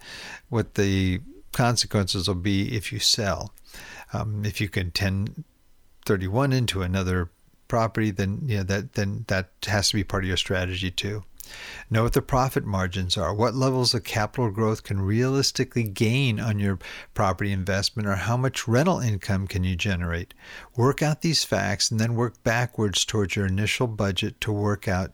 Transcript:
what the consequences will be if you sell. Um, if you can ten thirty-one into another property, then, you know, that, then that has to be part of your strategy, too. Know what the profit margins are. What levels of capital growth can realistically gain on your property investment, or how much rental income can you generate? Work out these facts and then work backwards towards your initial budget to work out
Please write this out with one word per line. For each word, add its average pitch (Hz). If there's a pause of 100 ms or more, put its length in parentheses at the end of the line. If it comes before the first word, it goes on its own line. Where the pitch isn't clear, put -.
(480)
what 110
the 95 (300)
consequences 107
will 98
be 101
if 98
you 110
sell. 104 (600)
Um, 107
if -
you 104
can 90
ten 98 (600)
thirty-one 104
into 117
another 90 (360)
property, 113
then, 98
you 104
know, 95
that, 98
then 107
that 95 (160)
has 101
to -
be 98
part 98
of 92
your 90
strategy, 92
too. 104 (640)
Know 110
what 120
the 135
profit 131
margins 92
are. 90
What 107
levels 131
of 117
capital 113
growth 110
can 98
realistically 123
gain 113
on 107
your 98 (340)
property 101
investment, 98
or 98
how 104
much 127
rental 143
income 98
can 92
you 92
generate? 87 (400)
Work 131
out 151
these 165
facts 98
and 113
then 117
work 120
backwards 113
towards 101
your 101
initial 104
budget 104
to -
work 104
out 92